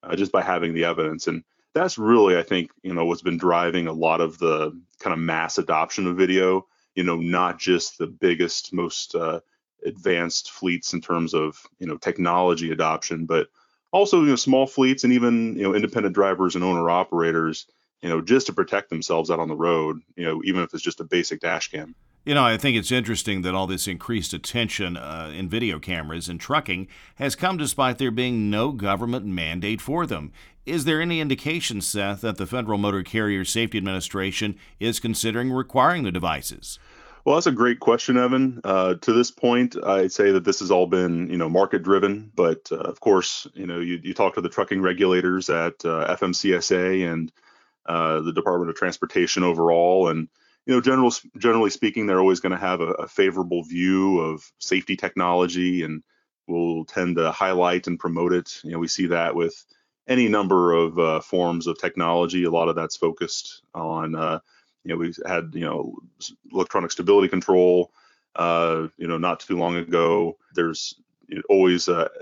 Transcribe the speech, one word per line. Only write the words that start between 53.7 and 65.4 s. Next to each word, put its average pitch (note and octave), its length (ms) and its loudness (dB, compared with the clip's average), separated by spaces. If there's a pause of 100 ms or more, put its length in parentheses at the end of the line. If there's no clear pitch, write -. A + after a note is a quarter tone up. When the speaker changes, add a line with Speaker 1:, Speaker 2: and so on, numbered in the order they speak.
Speaker 1:
of D#2+ 400 -6
safety F#2+ 360 -2
technology F2+ 840 0
and D#2 220 -6 (420)
will E2+ 400 -2
tend F2+ 300 -2
to D#2+ 160 0
highlight F2+ 560 0
and F2 100 -4
promote F2 360 -2
it. - 300 -4
You E2+ 100 -10
know, E2 60 -6
we E2+ 80 -4
see F#2 200 -2
that E2+ 260 0
with E2 320 -4 (420)
any B2+ 200 2
number F#2+ 460 4
of, E2 260 2
uh, D#2+ 220 2
forms F2 440 -2
of E2+ 140 -4
technology. F2 640 0
A E2+ 80 2
lot E2+ 180 2
of E2 60 0
that's D#2+ 220 -6
focused - 680 -4 (100)
on, D#2+ 400 -6
uh, D#2+ 260 -4 (440)
you E2+ 80 -8
know, E2 60 -4
we've E2+ 280 -4
had, E2+ 280 -4